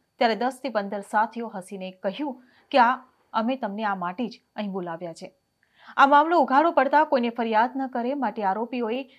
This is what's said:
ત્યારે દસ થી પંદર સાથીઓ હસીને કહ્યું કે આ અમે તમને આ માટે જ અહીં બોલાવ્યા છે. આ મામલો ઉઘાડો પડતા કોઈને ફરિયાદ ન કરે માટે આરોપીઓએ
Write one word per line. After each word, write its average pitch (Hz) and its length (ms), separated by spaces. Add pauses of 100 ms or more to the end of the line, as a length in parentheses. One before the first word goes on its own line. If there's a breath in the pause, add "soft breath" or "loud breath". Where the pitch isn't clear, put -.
(160)
ત્યારે 226 220
દસ 247 220
થી 269 120
પંદર 202 340
સાથીઓ 226 440
હસીને 185 480
કહ્યું 247 400 (340 soft breath)
કે 277 80
આ 240 140 (400)
અમે 233 240
તમને 214 280
આ 196 120
માટે 180 260
જ - 160 (140)
અહીં 208 180
બોલાવ્યા 175 480
છે. 185 100 (680 loud breath)
આ 269 100
મામલો 311 320
ઉઘાડો 285 320
પડતા 294 340
કોઈને 254 280
ફરિયાદ 233 440
ન 262 140
કરે 254 260
માટે 240 280
આરોપીઓએ 233 580 (160 soft breath)